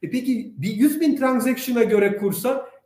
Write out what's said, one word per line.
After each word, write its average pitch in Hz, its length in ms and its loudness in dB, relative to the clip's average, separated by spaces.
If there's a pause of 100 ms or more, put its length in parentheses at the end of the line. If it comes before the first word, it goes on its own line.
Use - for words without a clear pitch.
E 170 80 -8
peki 247 480 -4
bir 196 180 -4
yüz 294 260 2
bin 302 140 2
transaction'a 254 680 0
göre 202 340 2
kursa 247 520 -2 (160)